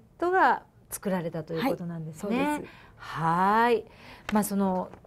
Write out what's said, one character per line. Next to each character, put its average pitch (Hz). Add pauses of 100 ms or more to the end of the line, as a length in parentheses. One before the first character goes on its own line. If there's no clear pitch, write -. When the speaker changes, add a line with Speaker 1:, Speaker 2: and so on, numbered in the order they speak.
(180)
Speaker 1:
ト 349
が 311 (260)
作 -
ら 185
れ 165
た 160
と 165
い 160
う 240
こ -
と 180
な 170
ん 160
で 156
す 202
ね。 226
Speaker 2:
は 277
い、 294
そ 294
う -
で -
す。 - (240)
Speaker 1:
は 190
い。 226 (460)
ま 214
あ、 202
そ 208
の、 190 (180)